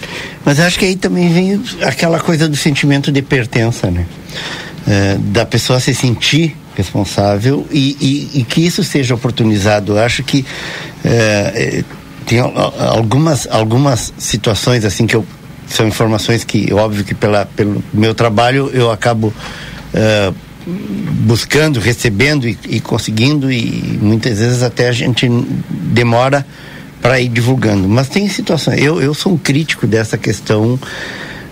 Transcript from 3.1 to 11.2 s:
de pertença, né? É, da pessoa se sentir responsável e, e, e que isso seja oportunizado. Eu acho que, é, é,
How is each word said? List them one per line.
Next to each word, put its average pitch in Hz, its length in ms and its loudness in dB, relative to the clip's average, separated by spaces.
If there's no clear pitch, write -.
de 139 120 2
pertença, 117 680 0
né? 87 160 -2
É, 98 320 2
da 107 260 0
pessoa 127 360 0
se 131 140 2
sentir 143 600 0
responsável 101 920 0
e, 143 300 0
e, 139 400 0
e 120 40 2
que 165 200 2
isso 175 200 0
seja 131 300 0
oportunizado. 107 800 2
Eu 104 100 4
acho 120 180 0
que, 131 220 0
é, - 60 2
é, 104 760 0